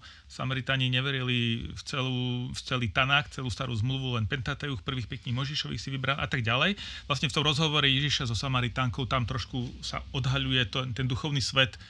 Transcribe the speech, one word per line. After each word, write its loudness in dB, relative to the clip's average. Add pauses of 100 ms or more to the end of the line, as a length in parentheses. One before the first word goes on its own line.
(260)
Samaritáni 0
neverili 0
v -10
celú, -2
v -6
celý 0
Tanák, 4
celú -4
starú -4
zmluvu, 0
len 2
Pentateuch, -4
prvých -4
päť -10
kníh -2
Mojžišových -4
si -6
vybral -2
a -2
tak 0
ďalej. 4 (320)
Vlastne 0
v 0
tom 4
rozhovore 4
Ježiša 4
so 0
Samaritánkou 0
tam 2
trošku -4 (120)
sa -6
odhaľuje 2
to, -4 (120)
ten -2
duchovný 0
svet 4 (160)